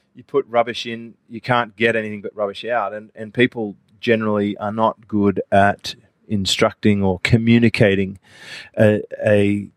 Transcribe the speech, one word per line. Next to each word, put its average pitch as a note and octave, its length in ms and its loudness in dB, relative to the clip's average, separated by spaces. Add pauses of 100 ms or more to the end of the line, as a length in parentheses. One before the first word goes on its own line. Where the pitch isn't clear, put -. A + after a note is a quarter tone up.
(120)
you B2 120 -20
put C#3 240 -2
rubbish A#2 380 -2
in, A#2 280 -12 (140)
you A2+ 120 -14
can't A#2+ 360 -2
get A#2 180 0
anything G#2+ 260 -6
but - 140 -12
rubbish G2+ 300 -6
out. A2 280 -4
And, G#2+ 220 -16
and A2 180 -16
people A#2+ 440 -2 (240)
generally G#2+ 560 0
are G#2 160 -8
not A2 340 -2
good G2+ 340 0 (120)
at G2+ 420 2 (320)
instructing G#2 760 0
or F#2 160 0
communicating A2+ 960 2 (580)
a, G#2+ 240 4 (240)
a, G2+ 520 2